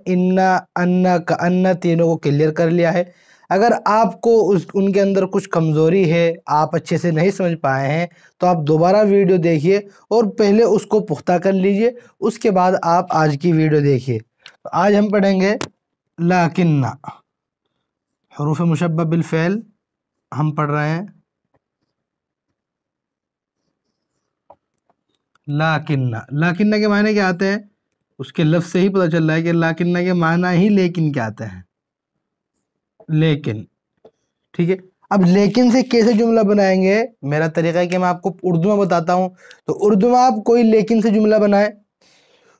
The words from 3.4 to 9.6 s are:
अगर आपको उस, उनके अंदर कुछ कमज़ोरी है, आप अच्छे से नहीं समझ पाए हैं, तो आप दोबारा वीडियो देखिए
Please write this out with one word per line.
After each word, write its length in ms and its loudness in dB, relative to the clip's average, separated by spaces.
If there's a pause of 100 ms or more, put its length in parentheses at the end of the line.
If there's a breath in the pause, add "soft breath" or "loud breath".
अगर 240 2 (160)
आपको 460 0 (100)
उस, 300 0
उनके 240 0
अंदर 280 0
कुछ 220 -4
कमज़ोरी 580 0
है, 180 0 (240)
आप 260 0
अच्छे 220 -4
से 140 -2
नहीं 200 0
समझ 280 -4
पाए 300 -2
हैं, 200 -4 (320 soft breath)
तो 60 2
आप 180 0
दोबारा 400 2
वीडियो 340 2
देखिए 480 0 (240 loud breath)